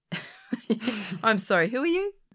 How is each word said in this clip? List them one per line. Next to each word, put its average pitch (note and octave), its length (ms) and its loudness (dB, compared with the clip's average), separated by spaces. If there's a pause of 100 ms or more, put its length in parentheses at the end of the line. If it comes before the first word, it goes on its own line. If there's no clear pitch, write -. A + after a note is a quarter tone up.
(120)
<laughs> G#3 1120 -6
"I'm A3 140 4
sorry, F#3 320 2
who B3 120 -2
are D#4 60 2
you?" F#4+ 260 0 (200)